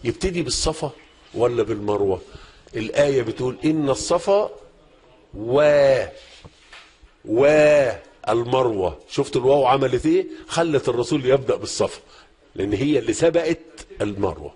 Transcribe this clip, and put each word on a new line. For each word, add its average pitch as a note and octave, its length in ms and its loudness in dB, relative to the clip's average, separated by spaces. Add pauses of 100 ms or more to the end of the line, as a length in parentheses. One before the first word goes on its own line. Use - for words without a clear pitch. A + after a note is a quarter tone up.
يبتدي F3 380 -4
بالصفا D3 500 -4 (420)
ولا A#2 300 0
بالمروة؟ G2+ 580 -2 (540)
الآية C3+ 460 0
بتقول: A#2+ 440 -6
"إن D#3 240 0
الصفا F3+ 600 0 (880)
و-، C3+ 680 2 (1200)
والمروة". A#2+ 1700 2 (120)
شفت - 260 -6
الواو C3+ 300 2
عملت B2+ 400 0
إيه؟ F3 220 0 (200)
خلت D#3+ 420 0
الرسول B2 360 -2
يبدأ B2+ 300 2
بالصفا، - 460 -6 (540)
لأن G2+ 180 -4
هي C#3 260 0
اللي A2+ 140 -4
سبقت E3 460 0 (420)
المروة. F#2+ 540 -6